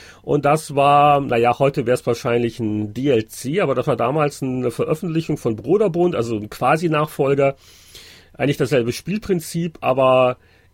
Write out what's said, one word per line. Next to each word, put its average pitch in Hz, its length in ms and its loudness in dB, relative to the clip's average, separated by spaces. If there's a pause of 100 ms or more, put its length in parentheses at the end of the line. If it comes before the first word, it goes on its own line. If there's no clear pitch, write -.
(240)
Und 143 200 0
das 147 320 0
war, 143 460 6
naja, 120 360 2
heute 139 280 0
wär's 123 200 0
wahrscheinlich 120 540 -2
ein 107 340 -4
D 127 180 -4
L 110 160 2
C, 151 340 -4
aber 139 140 0
das 123 120 -2
war 135 80 0
damals 143 480 -2
eine 127 280 -2
Veröffentlichung 156 640 -4
von 117 180 -4
Broderbund, 175 600 0
also 113 200 -2
ein 104 140 -6
Quasi-Nachfolger. 143 1080 0 (800)
Eigentlich 135 240 -2
dasselbe 120 340 0
Spielprinzip, 170 880 -6
aber 127 580 2 (360)